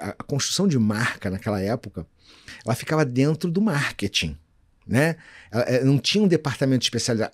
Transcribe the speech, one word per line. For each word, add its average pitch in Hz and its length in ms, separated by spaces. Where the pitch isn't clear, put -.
a - 160
construção 143 420
de 156 100
marca 107 540
naquela 98 300
época, 101 440
ela 117 100
ficava 156 300
dentro 147 440
do 170 120
marketing, 127 760
né? 156 300
Ela, 117 100
é, 127 220
não 139 120
tinha 208 280
um 190 40
departamento 135 540
especializado. 113 520